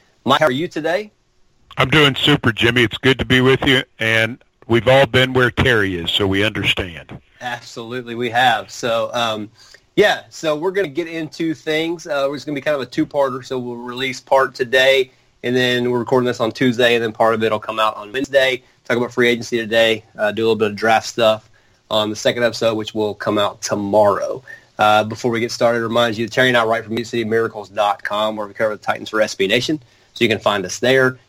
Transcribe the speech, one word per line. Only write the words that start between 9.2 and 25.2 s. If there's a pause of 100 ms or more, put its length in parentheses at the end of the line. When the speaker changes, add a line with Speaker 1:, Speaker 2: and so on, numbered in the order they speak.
Speaker 1:
yeah,
so
we're
gonna
get
into
things.
Uh,
it's
gonna
be
kind
of
a
two-parter,
so
we'll
release
part
today, (340)
and
then
we're
recording
this
on
Tuesday,
and
then
part
of
it
will
come
out
on
Wednesday. (240)
Talk
about
free
agency
today, (160)
uh,
do
a
little
bit
of
draft
stuff (440)
on
the
second
episode,
which
will
come
out
tomorrow. (380)
Uh,
before